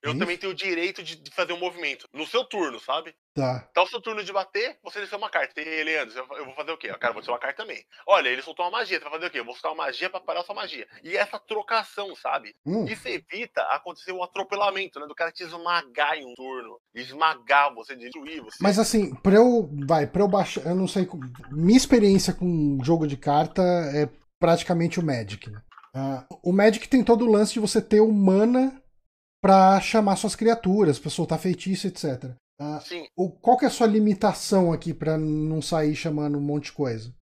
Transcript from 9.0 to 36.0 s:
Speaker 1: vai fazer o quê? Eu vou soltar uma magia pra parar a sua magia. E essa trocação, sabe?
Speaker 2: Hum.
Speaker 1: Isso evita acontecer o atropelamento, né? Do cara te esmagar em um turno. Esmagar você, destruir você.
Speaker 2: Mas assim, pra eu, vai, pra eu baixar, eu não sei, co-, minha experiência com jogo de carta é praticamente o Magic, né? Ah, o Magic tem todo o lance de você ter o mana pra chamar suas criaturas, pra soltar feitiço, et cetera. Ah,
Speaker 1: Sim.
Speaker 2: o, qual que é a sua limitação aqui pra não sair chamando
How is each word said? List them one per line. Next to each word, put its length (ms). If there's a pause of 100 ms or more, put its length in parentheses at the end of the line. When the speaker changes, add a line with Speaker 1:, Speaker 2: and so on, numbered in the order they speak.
Speaker 1:
vai 120
fazer 120
o 40
quê? 100
Eu 40
vou 100
soltar 180
uma 120
magia 240
pra 120
parar 200
a 40
sua 100
magia. 320 (160)
E 140
essa 240
trocação, 760
sabe? 400 (100)
Speaker 2:
Hum. 200
Speaker 1:
Isso 240
evita 540
acontecer 500
o 100
atropelamento, 800
né? 80
Do 60
cara 180
te 100
esmagar 720
em 80
um 100
turno. 440 (160)
Esmagar 800
você, 220
destruir 460
você. 180
Speaker 2:
Mas 180
assim, 340 (100)
pra 120
eu, 340 (200)
vai, 180
pra 160
eu 60
baixar, 380
eu 100
não 100
sei, 200
co-, 120 (320)
minha 260
experiência 560
com 520
jogo 240
de 80
carta 460
é 460 (300)
praticamente 600
o 40
Magic, 460
né? 100 (320)
Ah, 320 (200)
o 80
Magic 340
tem 160
todo 240
o 60
lance 220
de 60
você 220
ter 180
o 120
mana 680 (580)
pra 420
chamar 360
suas 180
criaturas, 640
pra 120
soltar 280
feitiço, 480
et 100
cetera. 400 (220)
Ah, 220
Speaker 1:
Sim. 340
Speaker 2:
o, 160
qual 260
que 80
é 40
a 20
sua 160
limitação 840
aqui 200
pra 240
não 460
sair 320
chamando 420